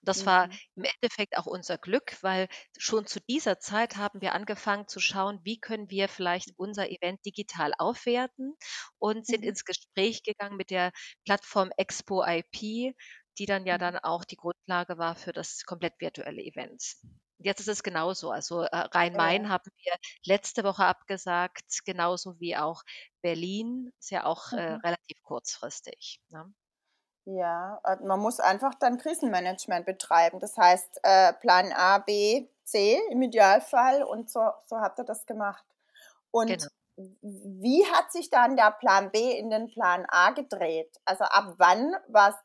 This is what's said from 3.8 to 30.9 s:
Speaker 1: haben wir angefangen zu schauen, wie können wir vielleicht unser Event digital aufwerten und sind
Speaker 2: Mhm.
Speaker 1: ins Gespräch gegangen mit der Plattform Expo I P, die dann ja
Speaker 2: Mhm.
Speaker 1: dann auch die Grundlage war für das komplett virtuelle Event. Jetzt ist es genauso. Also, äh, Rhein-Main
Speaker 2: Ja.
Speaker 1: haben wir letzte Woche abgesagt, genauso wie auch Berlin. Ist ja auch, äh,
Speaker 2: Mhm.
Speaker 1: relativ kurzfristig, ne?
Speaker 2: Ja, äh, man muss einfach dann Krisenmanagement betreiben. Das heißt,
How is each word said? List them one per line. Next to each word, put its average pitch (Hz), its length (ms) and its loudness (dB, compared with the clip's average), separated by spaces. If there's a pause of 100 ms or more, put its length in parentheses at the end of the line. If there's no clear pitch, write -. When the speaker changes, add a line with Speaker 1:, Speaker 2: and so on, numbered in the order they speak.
Speaker 1:
haben 202 240 -8
wir 190 120 -2
angefangen 202 540 -4
zu - 120 -14
schauen, 196 440 -2
wie 220 160 -8
können 214 300 -10
wir 196 180 -2
vielleicht 180 500 -4
unser 196 340 -6
Event 180 340 -6
digital 170 540 -6
aufwerten 247 760 -4 (440)
und 220 260 -2
sind 226 160 -4
Speaker 2:
Mhm. - 60 -6
Speaker 1:
ins 202 180 -8
Gespräch 196 560 -4
gegangen 202 360 -10
mit 190 120 -10
der 180 220 0 (340)
Plattform 196 520 0
Expo - 460 -2
I 170 280 0
P, 233 440 -6 (440)
die 202 80 -8
dann 190 180 -2
ja 180 100 0
Speaker 2:
Mhm. 175 40 -6
Speaker 1:
dann 175 180 -4
auch 170 280 -4
die - 100 -18
Grundlage 175 640 -6
war 165 160 -2
für - 180 -12
das - 320 -12
komplett 170 320 -6
virtuelle - 460 -10
Event. - 400 -12 (560)
Jetzt 196 220 -6
ist 190 60 -8
es 208 160 -6
genauso. 175 460 -4
Also, 165 320 -6
äh, 170 120 -2
Rhein-Main 175 720 0
Speaker 2:
Ja. 208 40 -6
Speaker 1:
haben - 260 -4
wir 180 200 -6 (280)
letzte 196 400 0
Woche 196 220 2
abgesagt, 180 1000 -2
genauso 175 560 -4
wie 170 160 -6
auch 156 280 -4 (380)
Berlin. 208 800 -6
Ist - 120 -16
ja 190 140 -4
auch, - 280 -4
äh, 165 220 -6
Speaker 2:
Mhm. 143 60 -12
Speaker 1:
relativ - 420 -6
kurzfristig, - 1080 -12
ne? 165 240 -20 (720)
Speaker 2:
Ja, 180 580 -6
äh, 190 220 0
man 196 140 0
muss 220 200 -2
einfach 233 360 2
dann 247 240 0
Krisenmanagement 190 840 -2
betreiben. 175 540 2
Das - 160 -10
heißt, 180 460 6